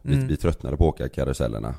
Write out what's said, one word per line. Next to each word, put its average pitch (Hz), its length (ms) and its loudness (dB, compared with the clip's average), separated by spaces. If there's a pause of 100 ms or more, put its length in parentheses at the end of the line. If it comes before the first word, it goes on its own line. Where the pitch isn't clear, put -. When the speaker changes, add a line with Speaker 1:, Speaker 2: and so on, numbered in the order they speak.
Speaker 1:
Vi, 139 120 2
Speaker 2:
Mm. 135 140 2
Speaker 1:
vi 76 80 0
tröttnade 73 400 -2
på 80 120 6
att 76 60 2
åka 65 140 -4
karusellerna. 64 720 -2